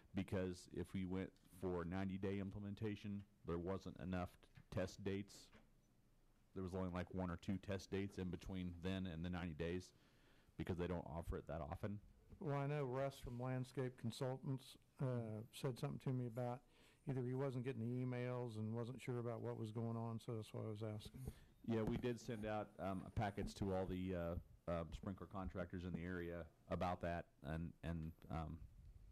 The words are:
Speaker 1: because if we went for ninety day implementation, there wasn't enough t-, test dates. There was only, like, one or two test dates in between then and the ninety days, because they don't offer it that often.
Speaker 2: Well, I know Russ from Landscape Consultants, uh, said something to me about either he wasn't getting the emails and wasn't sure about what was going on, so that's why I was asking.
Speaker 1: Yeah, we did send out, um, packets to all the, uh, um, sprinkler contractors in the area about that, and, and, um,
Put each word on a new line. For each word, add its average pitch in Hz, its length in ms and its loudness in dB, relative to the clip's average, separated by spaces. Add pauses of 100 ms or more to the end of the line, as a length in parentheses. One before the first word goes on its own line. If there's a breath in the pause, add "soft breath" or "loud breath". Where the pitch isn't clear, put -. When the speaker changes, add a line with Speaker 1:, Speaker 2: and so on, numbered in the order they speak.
(140 loud breath)
Speaker 1:
because 92 580 2
if - 200 -2
we 95 120 4
went 92 260 2 (280)
for 90 240 4
ninety 92 340 2
day 98 220 2
implementation, 101 840 -2 (240)
there 85 120 2
wasn't 90 420 0
enough 90 300 0 (120)
t-, - 380 -6
test 95 240 0
dates. 98 460 -2 (1080)
There 95 80 -2
was 90 100 -2
only, 92 160 2
like, 90 240 -2
one 92 160 2
or 85 80 0
two 98 200 0
test - 340 -4
dates 98 260 0
in 92 120 0
between 90 520 -2
then 92 260 2
and 82 160 -2
the 90 60 0
ninety 87 260 0
days, 85 360 0 (640 loud breath)
because 82 200 0
they 85 100 2
don't 87 180 2
offer 82 300 -2
it - 120 -4
that 78 140 0
often. 101 380 -2 (400)
Speaker 2:
Well, 143 180 2
I 139 100 2
know 147 180 2
Russ 131 360 2
from 123 200 -4
Landscape 127 580 0
Consultants, 131 800 0 (240)
uh, 117 420 2 (100)
said 131 240 -2
something 143 220 -2
to - 140 -2
me 127 140 2
about 120 340 0 (480 loud breath)
either 131 120 4
he 123 120 2
wasn't 127 320 2
getting 123 160 0
the 123 240 4
emails 123 500 2
and 110 180 0
wasn't 117 280 -2
sure 123 180 0
about 117 220 0
what 117 160 0
was 113 140 -2
going 113 260 2
on, 113 280 0
so 117 100 0
that's 110 180 -4
why 113 100 -2
I 110 60 0
was 107 120 -2
asking. 107 380 -4 (480 loud breath)
Speaker 1:
Yeah, 113 160 6
we 117 140 4
did 120 220 2
send 107 260 -4
out, 107 240 0 (100)
um, 95 240 0 (120)
packets 104 400 2
to 98 200 2
all 92 100 4
the, 92 300 2
uh, 85 560 -2
um, 85 220 2
sprinkler 92 340 -6
contractors 92 560 -2
in 90 80 0
the 85 120 -2
area 85 420 0 (260)
about 90 300 2
that, 85 240 2 (180)
and, 80 280 0 (120)
and, 82 280 0 (200)
um, 80 260 -2 (540)